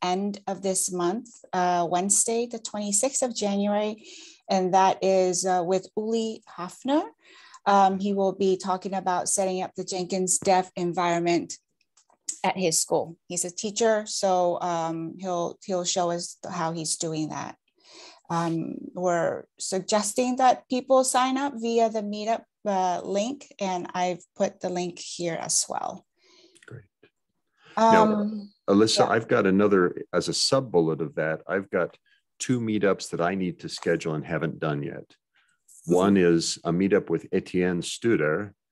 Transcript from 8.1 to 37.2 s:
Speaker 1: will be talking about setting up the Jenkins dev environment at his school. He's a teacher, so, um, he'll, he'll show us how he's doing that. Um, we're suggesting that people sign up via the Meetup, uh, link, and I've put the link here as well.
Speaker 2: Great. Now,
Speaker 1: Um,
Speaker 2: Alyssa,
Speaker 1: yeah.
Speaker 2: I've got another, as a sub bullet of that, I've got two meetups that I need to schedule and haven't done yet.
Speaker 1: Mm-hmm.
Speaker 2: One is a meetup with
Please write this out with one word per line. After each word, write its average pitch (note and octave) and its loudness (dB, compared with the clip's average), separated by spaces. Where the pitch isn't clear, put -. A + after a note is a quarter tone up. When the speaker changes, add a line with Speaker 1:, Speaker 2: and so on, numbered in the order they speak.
Speaker 1:
will G3 2
be F#3+ 2
talking F#3 -4
about F3+ -2
setting F#3 -2
up - -8
the F#3 -8
Jenkins F#3 -2
dev F#3 2
environment F3 0
at F#3 0
his F3 0
school. E3 -2
He's F3 -6
a F3 -8
teacher, G#3+ 0
so, F3+ 0
um, E3 -4
he'll, F3 -4
he'll F3+ -2
show F3 0
us F3 -6
how E3+ -4
he's E3 -4
doing D#3 -4
that. - -10
Um, E3+ -2
we're F3 0
suggesting G#3+ -2
that B3+ 2
people B3+ 4
sign C4 2
up C#4 -2
via A3+ 2
the A3 -4
Meetup, G#3 -4
uh, F#3 0
link, G3+ -4
and F#3 -4
I've F3+ -2
put G3+ -2
the F#3 -4
link F3+ -4
here E3+ -6
as - 0
well. - -8
Speaker 2:
Great. A2 -20
Now, A3 8
Speaker 1:
Um, G#3 0
Speaker 2:
Alyssa, A2 6
Speaker 1:
yeah. - 4
Speaker 2:
I've A2+ 0
got A#2 2
another, F#2+ 4
as E2+ 0
a D#2 -2
sub C3+ 0
bullet D#2+ 2
of D2+ -6
that, D#2 -2
I've F#2+ -4
got F2 -2
two B2+ -2
meetups G2+ 0
that D#2 -6
I F2 0
need F2+ -4
to D#2+ -10
schedule E2 -2
and D2+ -4
haven't D#2 -4
done D2 -4
yet. C2+ -10
Speaker 1:
Mm-hmm. - -8
Speaker 2:
One G2 6
is E2+ 4
a D#2+ -2
meetup F#2+ 2
with E2 -2